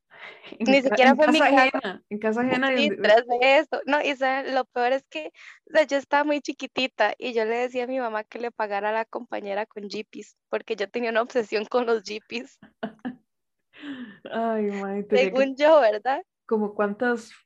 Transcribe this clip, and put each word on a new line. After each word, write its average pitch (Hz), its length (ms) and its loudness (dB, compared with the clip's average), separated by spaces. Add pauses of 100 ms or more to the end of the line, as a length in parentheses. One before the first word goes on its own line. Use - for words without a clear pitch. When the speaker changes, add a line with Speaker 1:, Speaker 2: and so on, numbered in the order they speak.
(580)
Speaker 1:
en 247 140 4
Speaker 2:
Ni 277 100 6
Speaker 1:
ca-, 262 60 2
Speaker 2:
siquiera 254 220 6
Speaker 1:
en 240 60 6
Speaker 2:
fue 302 120 4
mi 311 100 6
Speaker 1:
casa 277 120 6
Speaker 2:
casa. 269 160 6
Speaker 1:
ajena, 240 420 -6
en 208 100 -8
casa 220 220 -2
ajena, 254 320 0
y 262 60 0
Speaker 2:
Sí, 285 100 2
Speaker 1:
donde - 140 -6
Speaker 2:
tras 220 240 6
de 254 320 4
eso. 294 260 -2
No, 294 160 0
y 277 160 -2
sabe, 262 360 -2
lo 254 120 0
peor 247 280 -2
es 269 180 -2
que, 320 220 -12 (360)
o - 60 -20
sea, 311 80 6
yo 277 160 0
estaba 285 260 0
muy 294 160 0
chiquitita 262 800 -4
y 240 160 -6
yo 226 100 0
le 226 120 -2
decía 247 280 -4
a - 20 -8
mi 262 120 -4
mamá 220 260 -6
que - 140 -16
le 233 120 -8
pagara 208 380 -4
a 214 40 -2
la 226 120 -2
compañera 214 640 -8
con 202 240 -12
jippies, 208 460 -14 (120)
porque 214 260 -6
yo 196 140 -4
tenía 240 220 -4
una 220 100 0
obsesión 220 460 -2
con 247 180 0
los 226 180 0
jippies. 214 560 -12 (240)
Speaker 1:
<laughs> - 440 -12 (1040)
Ay, 220 380 -2
mae, 196 320 -6
tenía 208 220 2
que 190 120 -2
Speaker 2:
Según 269 200 0
yo, 294 240 6
¿verdad? 247 420 0 (240)
Speaker 1:
como 214 280 -2
cuántos 220 580 -4 (140)